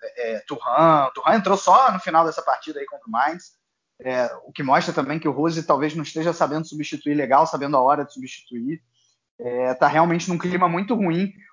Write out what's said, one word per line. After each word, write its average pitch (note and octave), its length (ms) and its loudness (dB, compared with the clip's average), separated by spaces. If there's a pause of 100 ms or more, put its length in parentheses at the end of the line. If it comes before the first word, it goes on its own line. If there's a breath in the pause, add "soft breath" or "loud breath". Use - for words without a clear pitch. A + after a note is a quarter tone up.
é, A2+ 320 -8
é, G#2 140 -10
Thuram. C#3+ 680 2
Thuram D3+ 200 2
entrou G3 220 2
só A3+ 360 6
no F#3 80 -6
final E3 240 2
dessa D#3+ 180 -4
partida C#3+ 380 -4
aí C#3 60 -10
contra - 220 -18
o - 40 -12
Mainz. D3 400 -2 (480)
É, B2+ 280 -2 (160)
o - 60 -20
que C#3+ 140 -8
mostra D#3+ 280 2
também D3 280 -4
que D#3 80 -4
o C#3+ 40 0
Rose D#3+ 300 -2
talvez D3+ 320 0
não D#3+ 80 -6
esteja D#3+ 300 -4
sabendo D#3 340 -2
substituir D3 480 -6
legal, C#3+ 320 4
sabendo C#3+ 300 -2
a C3 40 4
hora C#3+ 240 2
de - 80 -16
substituir. B2+ 720 -10 (580)
É, B2 340 -2
tá C#3 140 4
realmente E3+ 400 2
num F3 100 -2
clima F3+ 300 0
muito F#3+ 260 -2
ruim. F#3+ 380 0 (200 soft breath)